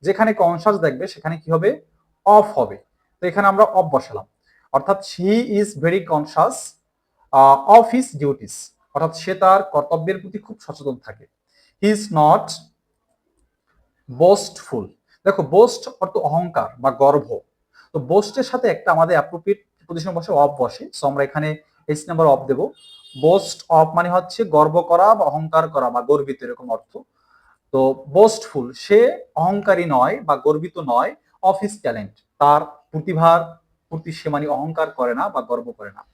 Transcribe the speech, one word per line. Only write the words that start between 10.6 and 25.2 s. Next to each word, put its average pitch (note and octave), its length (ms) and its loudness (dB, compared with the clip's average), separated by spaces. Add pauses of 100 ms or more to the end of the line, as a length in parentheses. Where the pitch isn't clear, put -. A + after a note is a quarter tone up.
সচেতন C3+ 300 -10 (100)
থাকে। G#2+ 200 -20 (560)
He G3 140 2
is G#3 80 -8 (180)
not D#3 240 4 (1800)
boastful। E3+ 640 2 (400)
দেখো, G3 160 0 (140)
বোস্ট A#3 280 4 (180)
অর্থ F#3 160 -6
অহংকার D#3+ 520 -4 (140)
বা C3+ 80 2
গর্ব। C#3+ 380 2 (640)
তো - 40 -4 (140)
বোস্টের G#3 400 0
সাথে B3+ 160 -2
একটা F#3 240 -4
আমাদের E3 260 2
অ্যাপ্রোপ্রিয়েট F3 420 -4 (180)
প্রিপোজিশন E3+ 400 -12
বসে, E3 140 -8
of C#3+ 280 2
বসে। B2 240 -4 (140)
So - 120 -14
আমরা C#3 140 -2
এখানে D3+ 260 -4 (380)
এইচ D3+ 200 -6
নাম্বার E3 200 0
of C3+ 220 4
দেব। C3 100 0 (640)
boast F#3+ 360 2 (180)
of D#3+ 100 6 (100)
মানে F3 180 -2
হচ্ছে F3+ 280 -4
গর্ব D#3 380 2
করা F3 340 4
বা G3+ 100 -2